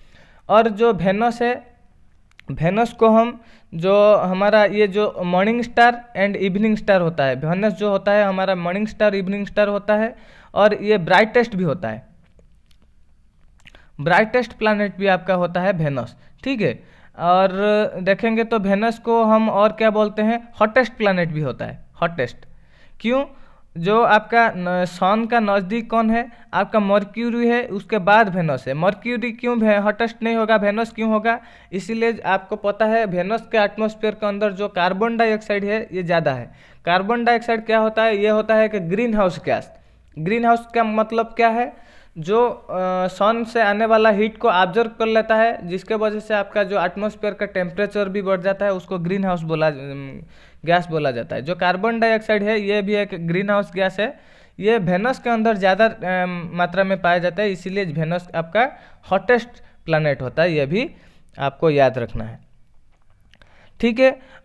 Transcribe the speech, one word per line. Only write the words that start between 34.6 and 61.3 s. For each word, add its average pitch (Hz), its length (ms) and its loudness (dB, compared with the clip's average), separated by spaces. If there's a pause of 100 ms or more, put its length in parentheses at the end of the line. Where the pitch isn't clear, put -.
कार्बन 190 500 -2
डाइऑक्साइड 214 480 0
है, 214 260 -4
ये 185 120 -6
ज़्यादा 165 300 0
है। 123 200 -10 (320)
कार्बन 196 400 0
डाइऑक्साइड 233 400 0
क्या 220 120 2
होता 220 260 2
है? 220 140 2
ये 208 120 2
होता 214 260 2
है 220 140 4
कि 208 100 -6
ग्रीन 202 360 -2
हाउस 180 300 0
गैस। 113 260 -4 (480)
ग्रीन 220 260 -2
हाउस 233 300 2
का 233 80 2
मतलब 220 420 -2
क्या 226 240 0
है? 240 340 -4 (320)
जो, 214 320 0
अ, 185 580 -4
सन 214 360 0
से 233 180 -2
आने 208 240 2
वाला 220 240 4
हीट 220 280 0
को 233 120 0
ऑब्जर्व 190 400 2
कर 226 160 -4
लेता 220 300 2
है, 220 320 0
जिसके 190 280 -6
वजह 214 240 -2
से 214 140 -6
आपका 202 300 -2
जो 185 220 -2
एटमॉस्फेयर 208 480 -6
का 202 120 -6
टेम्परेचर 196 640 -4
भी 202 120 -4
बढ़ 190 200 -2
जाता 196 240 -2
है, 196 80 0
उसको 185 260 -8
ग्रीन 190 260 -2
हाउस 180 160 -2
बोला, 160 260 0
अम, 139 540 -8 (440)
गैस 170 220 2
बोला 151 240 -2
जाता 117 240 -6
है। 117 60 -6
जो 160 140 -6
कार्बन 190 440 -2
डाइऑक्साइड 220 440 0
है, 214 160 0
ये 208 220 -2
भी 202 140 -2
एक 196 320 -4
ग्रीन 190 220 0
हाउस 202 240 0
गैस 190 260 -2
है। 254 200 -4 (400)
ये 214 180 2
वेनस 180 420 -2
के 240 100 -6
अंदर 226 260 2
ज़्यादा, 190 300 2 (380)
अम, 175 300 -8
मात्रा 175 300 0
में 190 180 -2
पाया 175 160 2
जाता 175 260 -2
है, 208 80 -2
इसीलिए 190 340 -6
वेनस 165 500 -4
आपका 202 360 -2 (400)
हॉटेस्ट 226 380 2 (360)
प्लैनेट 156 360 0
होता 127 220 -2
है, 175 100 2
ये 147 120 0
भी 220 300 -2 (440)